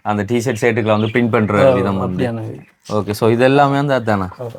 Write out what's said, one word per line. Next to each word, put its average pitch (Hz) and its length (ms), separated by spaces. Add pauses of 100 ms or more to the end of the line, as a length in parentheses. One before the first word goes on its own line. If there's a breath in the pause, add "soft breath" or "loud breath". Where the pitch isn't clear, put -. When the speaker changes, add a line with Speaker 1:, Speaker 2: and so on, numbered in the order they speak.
Speaker 1:
அந்த 104 200
டி-ஷர்ட், 110 380
ஷர்ட்டுகளை 113 400
வந்து 107 60
பிரிண்ட் 120 240
பண்ற 110 400
Speaker 2:
ஓ, 127 40
Speaker 1:
விதம் 98 240
வந்து. 120 300
Speaker 2:
அப்படியானது. 113 320 (320)
Speaker 1:
ஓகே, 104 180
so 110 200
இது 120 140
எல்லாமே 139 360
வந்து 143 140
அதானா? 107 340 (100)
Speaker 2:
ஓ, 127 60 (140)